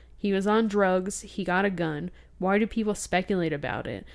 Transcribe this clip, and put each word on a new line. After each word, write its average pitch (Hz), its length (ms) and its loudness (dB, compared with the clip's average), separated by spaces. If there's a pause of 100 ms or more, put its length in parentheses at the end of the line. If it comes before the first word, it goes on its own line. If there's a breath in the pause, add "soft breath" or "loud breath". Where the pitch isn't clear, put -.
(180 soft breath)
He 202 160 -2
was 190 120 0
on 220 220 4
drugs. 190 540 2
He 202 200 -8
got 180 220 2
a 202 60 2
gun. 165 400 -4 (280 soft breath)
Why 190 200 2
do 214 80 2
people 214 280 -2
speculate 180 600 0
about 143 320 -4
it? 107 180 -8 (100)